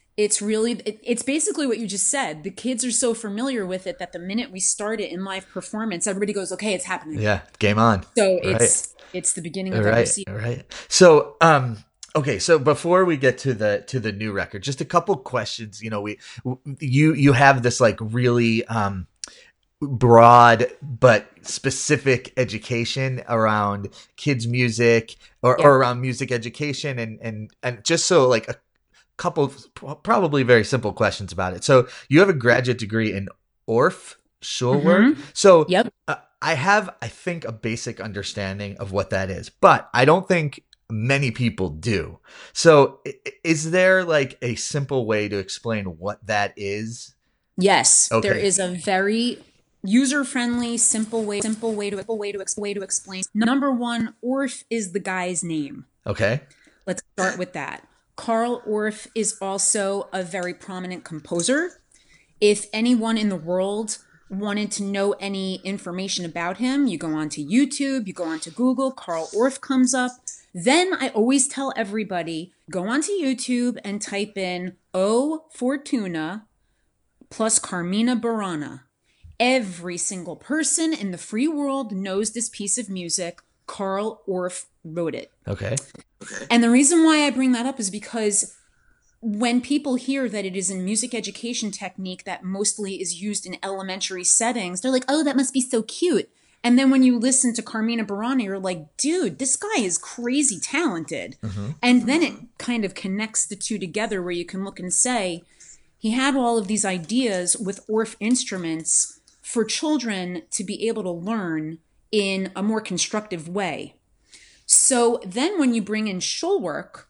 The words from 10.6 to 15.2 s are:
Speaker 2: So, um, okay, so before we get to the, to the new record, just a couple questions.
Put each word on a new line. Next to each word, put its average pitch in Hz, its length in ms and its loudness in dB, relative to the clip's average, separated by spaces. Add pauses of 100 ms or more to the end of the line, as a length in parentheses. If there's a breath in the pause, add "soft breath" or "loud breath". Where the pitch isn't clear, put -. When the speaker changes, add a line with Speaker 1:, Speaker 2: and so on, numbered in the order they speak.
Speaker 2:
So, 160 520 8
um, 131 380 4 (380)
okay, 135 220 0
so 165 200 6
before 170 480 4
we 165 100 2
get 131 220 4
to 131 160 0
the, 104 320 0
to 127 140 -4
the 107 120 -4
new 107 200 -6
record, 95 300 -6
just 139 200 -4
a - 40 -8
couple 180 300 2
questions. 107 680 -6